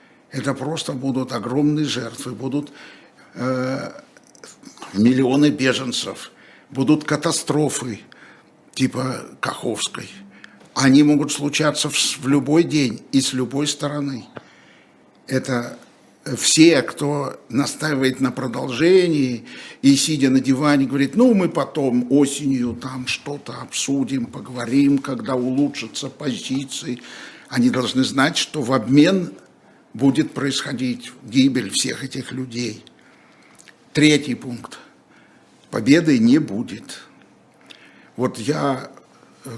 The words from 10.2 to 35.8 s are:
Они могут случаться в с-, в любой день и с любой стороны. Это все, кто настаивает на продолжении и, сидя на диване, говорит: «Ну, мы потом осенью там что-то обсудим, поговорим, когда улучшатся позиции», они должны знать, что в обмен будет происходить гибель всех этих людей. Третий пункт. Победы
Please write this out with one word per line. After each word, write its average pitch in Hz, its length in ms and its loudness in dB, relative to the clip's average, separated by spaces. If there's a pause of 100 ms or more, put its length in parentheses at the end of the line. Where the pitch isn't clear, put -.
Они 135 300 6
могут 147 300 2
случаться 143 560 -2
в - 100 -2
с-, - 180 -2
в 127 120 -4
любой 143 340 4
день 139 480 0
и 139 80 4
с - 140 -2
любой 135 340 -2
стороны. 143 580 -6 (1000)
Это 127 500 -4 (600)
все, 156 460 6
кто 143 560 -4 (100)
настаивает 135 720 -2
на 127 100 2
продолжении 131 1120 2 (360)
и, 139 140 8
сидя 143 340 2
на 131 100 4
диване, 135 460 2
говорит: 139 300 -2
«Ну, 240 180 6
мы 185 160 2
потом 131 600 0
осенью 135 680 2
там 127 280 -10
что-то - 540 -8
обсудим, 131 640 -4
поговорим, 127 720 2
когда 131 360 -4
улучшатся 131 760 -2
позиции», 131 920 -6 (480)
они 123 200 2
должны 123 340 0
знать, 135 340 0
что - 240 -4
в 117 100 -2
обмен 147 600 4 (600)
будет 139 380 2
происходить 131 800 -4 (120)
гибель 131 460 2
всех - 340 -4
этих 131 280 -10
людей. 120 540 -8 (1080)
Третий 147 440 2
пункт. 120 420 -14 (920)
Победы 143 500 4